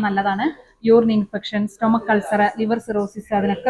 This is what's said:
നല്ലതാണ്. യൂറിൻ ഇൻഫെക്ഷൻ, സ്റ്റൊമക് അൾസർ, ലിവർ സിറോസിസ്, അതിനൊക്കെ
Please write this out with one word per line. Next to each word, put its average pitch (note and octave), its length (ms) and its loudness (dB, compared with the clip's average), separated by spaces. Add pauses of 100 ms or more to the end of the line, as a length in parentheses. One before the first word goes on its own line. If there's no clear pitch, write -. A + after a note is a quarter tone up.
നല്ലതാണ്. G3 400 0 (420)
യൂറിൻ A3+ 320 6
ഇൻഫെക്ഷൻ, G3+ 420 -4 (120)
സ്റ്റൊമക് A3+ 400 0
അൾസർ, G#3 280 0 (180)
ലിവർ A3 260 0
സിറോസിസ്, G#3 540 -6
അതിനൊക്കെ G3 300 -2